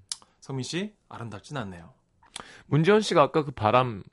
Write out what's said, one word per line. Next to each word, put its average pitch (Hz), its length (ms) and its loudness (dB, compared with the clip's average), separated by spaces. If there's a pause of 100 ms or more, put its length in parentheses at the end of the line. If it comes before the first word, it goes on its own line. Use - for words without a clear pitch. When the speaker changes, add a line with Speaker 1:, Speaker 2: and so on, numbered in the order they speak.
(400)
Speaker 1:
성민 131 240 -10
씨, 185 300 -8 (160)
아름답진 113 480 -14
않네요. 90 340 -12 (760)
Speaker 2:
문재원 165 340 4
씨가 185 200 4
아까 147 220 2
그 139 80 -10
바람, 117 600 2